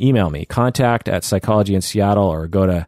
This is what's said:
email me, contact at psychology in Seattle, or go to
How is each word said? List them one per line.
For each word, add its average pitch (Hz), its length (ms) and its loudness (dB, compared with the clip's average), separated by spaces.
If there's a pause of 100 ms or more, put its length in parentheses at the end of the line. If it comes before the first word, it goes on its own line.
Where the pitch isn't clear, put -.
email 117 280 2
me, 73 160 -6
contact 123 640 0
at 92 160 -2
psychology 101 520 0
in 95 60 0
Seattle, 101 440 0
or 80 220 -2
go 95 180 0
to 87 220 0